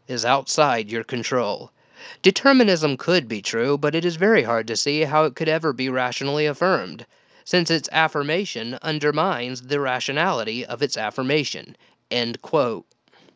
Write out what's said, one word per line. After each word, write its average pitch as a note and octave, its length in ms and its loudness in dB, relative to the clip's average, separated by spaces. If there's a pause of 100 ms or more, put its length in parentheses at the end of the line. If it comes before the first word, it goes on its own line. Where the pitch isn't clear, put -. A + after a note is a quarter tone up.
is A#2+ 160 -6
outside B2+ 640 2
your A2+ 160 -4
control. A#2 640 -4 (520)
Determinism F#3+ 760 4
could E3 320 0
be G#2+ 140 -6
true, B2+ 340 0
but D3 180 0
it E3 100 0
is E3+ 120 -2
very F#3+ 280 4
hard A2+ 240 0
to A2+ 80 -2
see D3 260 0
how D3+ 220 2
it C#3+ 100 -2
could D#3+ 140 -4
ever D#3+ 260 0
be C3 160 -4
rationally C#3 560 -2
affirmed, C3+ 580 0 (400)
since F3 260 2
its D#3+ 220 0
affirmation D3+ 880 -2
undermines D3 840 -2
the C#3+ 180 -2
rationality B2+ 840 -2
of A#2+ 160 -8
its C#3+ 160 -2
affirmation." B2+ 800 -4 (340)
End A#2 300 -4
quote. A#2+ 460 -2 (500)